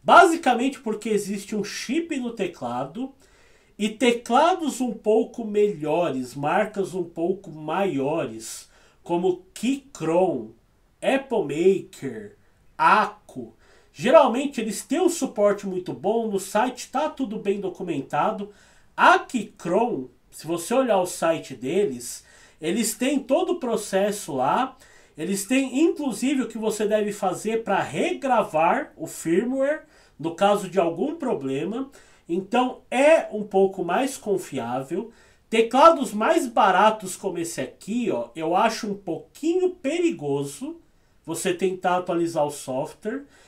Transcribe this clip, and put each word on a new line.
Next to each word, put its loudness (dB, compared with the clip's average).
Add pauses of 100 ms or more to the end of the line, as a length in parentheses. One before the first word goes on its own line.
basicamente 6
porque -6
existe -4
um -2
chip -4
no -6
teclado -8 (640)
e 0
teclados 2
um -4
pouco 0
melhores, 0
marcas -2
um -4
pouco -4
maiores, -4 (320)
como 0
Keychron, 0 (500)
Apple 0
Maker, -2 (400)
Aco, 2 (340)
geralmente 4
eles -6
têm -2
um 4
suporte 0
muito -6
bom, -2
no -2
site -4
tá -2
tudo -6
bem -4
documentado. -4 (440)
A 6
Keychron, -2 (220)
se -18
você -4
olhar 2
o 0
site -2
deles, -2 (380)
eles -2
têm 0
todo 0
o -4
processo -2
lá, 0 (400)
eles -4
têm 0
inclusive 0
o -4
que -10
você -2
deve 2
fazer -4
pra 0
regravar 0
o -12
firmware, -2 (320)
no -6
caso 2
de -6
algum 0
problema. -4 (380)
Então -2
é 6
um -6
pouco 0
mais 0
confiável. -6 (400)
Teclados 4
mais 2
baratos 2
como -6
esse -6
aqui, -6
ó, -4
eu -2
acho 0
um -4
pouquinho -2
perigoso -4 (500)
você -2
tentar 0
atualizar 0
o -4
software. -6 (240)